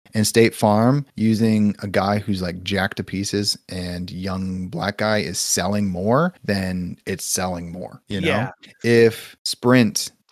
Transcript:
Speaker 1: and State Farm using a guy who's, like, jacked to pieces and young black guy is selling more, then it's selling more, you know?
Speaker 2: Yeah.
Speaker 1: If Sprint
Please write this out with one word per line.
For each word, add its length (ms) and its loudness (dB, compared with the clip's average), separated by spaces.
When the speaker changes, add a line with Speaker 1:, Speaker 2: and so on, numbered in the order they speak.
Speaker 1:
and 140 2
State 280 4
Farm 500 2
using 680 2
a 60 -6
guy 320 0
who's, 220 -4
like, 220 -6
jacked 340 -2
to 60 -4
pieces 540 -4
and 420 -8
young 560 -6
black 300 -6
guy 220 0
is 200 -4
selling 500 -2
more, 440 0
then 640 -4
it's 180 -6
selling 480 -6
more, 380 -14
you 100 -4
know? 80 -2
Speaker 2:
Yeah. 240 0
Speaker 1:
If 600 4
Sprint 640 2